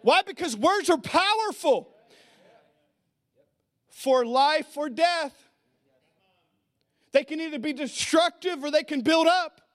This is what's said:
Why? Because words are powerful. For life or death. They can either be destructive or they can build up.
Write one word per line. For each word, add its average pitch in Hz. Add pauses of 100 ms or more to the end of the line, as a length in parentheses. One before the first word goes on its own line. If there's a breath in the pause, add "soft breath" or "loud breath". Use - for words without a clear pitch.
Why? 311
Because 330
words 320
are 330
powerful. 359 (2000 soft breath)
For 254
life 277
or 294
death. 320 (1600)
They 277
can 311
either 320
be 285
destructive 311
or 294
they 302
can 285
build 320
up. 339 (140)